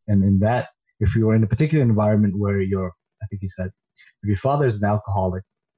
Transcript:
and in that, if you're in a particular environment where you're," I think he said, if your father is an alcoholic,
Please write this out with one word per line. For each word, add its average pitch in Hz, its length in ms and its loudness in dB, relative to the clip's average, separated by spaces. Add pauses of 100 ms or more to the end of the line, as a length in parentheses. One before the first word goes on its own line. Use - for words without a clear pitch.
and 101 160 2
in 98 160 4
that, 110 300 0 (300)
if 107 160 0
you're 110 180 2
in 110 100 4
a 101 40 2
particular 151 360 0
environment 107 540 2
where 101 240 -2
you're," 95 320 -4 (300)
I - 80 -12
think 101 100 -10
he 95 80 -8
said, 92 220 -10 (520)
if 101 40 -4
your 101 100 0
father 139 280 0
is 107 160 0
an 104 80 0
alcoholic, 95 540 -2 (340)